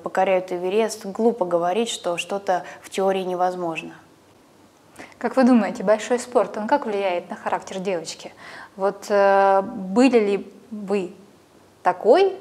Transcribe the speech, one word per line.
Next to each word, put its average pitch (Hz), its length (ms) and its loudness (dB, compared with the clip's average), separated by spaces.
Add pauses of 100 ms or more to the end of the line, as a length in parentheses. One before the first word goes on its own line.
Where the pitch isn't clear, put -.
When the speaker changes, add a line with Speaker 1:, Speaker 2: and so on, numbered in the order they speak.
Speaker 1:
покоряют 185 480 0
Эверест, 190 560 -2
глупо 220 380 0
говорить, 175 460 0
что 175 260 -4
что-то 185 460 -4 (200)
в - 80 -20
теории 190 320 0
невозможно. 175 720 -4 (1300)
Speaker 2:
Как 240 180 -4
вы 262 80 6
думаете, 208 400 4
большой 214 340 0
спорт, 208 380 -2
он 214 100 -6
как 277 200 0
влияет 190 440 -4
на - 60 -12
характер 190 420 -6
девочки? 180 540 -8 (440)
Вот, 196 340 -4
э, 196 520 4
были 233 560 2
ли 202 280 0 (240)
вы 202 420 -4 (720)
такой, 302 580 4